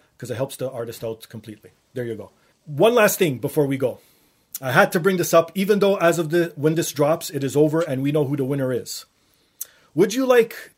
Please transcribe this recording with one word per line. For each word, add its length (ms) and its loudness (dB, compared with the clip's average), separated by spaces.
'cause 140 -12
it 60 -8
helps 200 -6
the 140 -6
artist 340 -10
out 240 -10
completely. 420 -18
There 100 -6
you 120 -6
go. 140 -16
One 280 2
last 240 4
thing 200 0
before 280 -2
we 100 -2
go. 240 -4
I 120 -6
had 200 6
to 80 0
bring 180 0
this 160 -4
up, 200 4
even 240 2
though 180 2
as 220 2
of 120 -2
the, 260 0
when 180 0
this 180 -4
drops, 380 0
it 140 -6
is 120 -4
over 240 4
and 220 -4
we 100 0
know 120 0
who 120 -4
the 80 -2
winner 280 -2
is. 320 -8
Would 200 2
you 120 -2
like 520 2